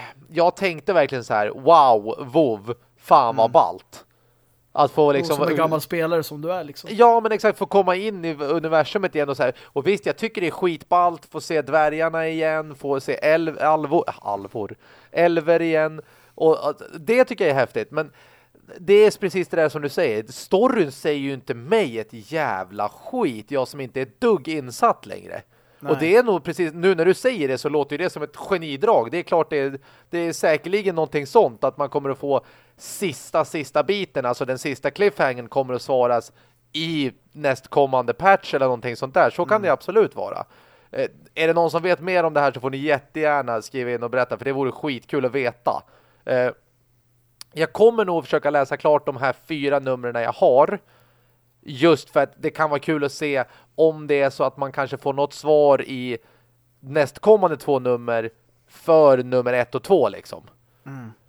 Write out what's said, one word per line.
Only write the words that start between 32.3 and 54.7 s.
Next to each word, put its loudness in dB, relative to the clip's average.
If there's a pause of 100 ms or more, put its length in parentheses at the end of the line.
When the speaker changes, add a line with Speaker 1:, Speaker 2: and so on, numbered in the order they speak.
Speaker 1:
sista, -4
sista -2
biten, -4
alltså -2
den -4
sista -4
cliffhangern -2
kommer -2
att -4
svaras 0 (420)
i -4 (200)
nästkommande 0
patch 2
eller 2
någonting -2
sånt -10
där. 4
Så -2
kan 2
Speaker 2:
Mm. 0
Speaker 1:
det 0
absolut 0
vara. -8 (460)
Eh, -4 (280)
är 0
det 2
någon 2
som -2
vet 2
mer 0
om -2
det 2
här 2
så -12
får -4
ni -6
jättegärna -2
skriva -6
in -4
och -6
berätta, -2
för -14
det 0
vore -2
skitkul -4
att 0
veta. -4 (420)
Eh, 0 (1040)
jag -4
kommer 4
nog -2
försöka -2
läsa 0
klart 2
de -6
här -2 (120)
fyra -2
numren -6
jag -2
har. 4 (800)
Just 2
för 0
att -4
det -6
kan -2
vara -2
kul -2
att -4
se -4 (320)
om 0
det 2
är 2
så -4
att -4
man -6